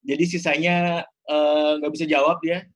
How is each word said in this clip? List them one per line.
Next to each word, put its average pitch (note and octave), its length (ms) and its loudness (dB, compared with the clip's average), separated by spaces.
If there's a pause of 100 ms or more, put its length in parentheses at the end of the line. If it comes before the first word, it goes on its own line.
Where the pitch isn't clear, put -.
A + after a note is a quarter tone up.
Jadi C#3+ 240 0
sisanya, F3 800 0 (240)
eh, D3+ 480 2
nggak D3+ 160 -4
bisa D#3 160 -4
jawab D3+ 320 2
ya. F3 340 -4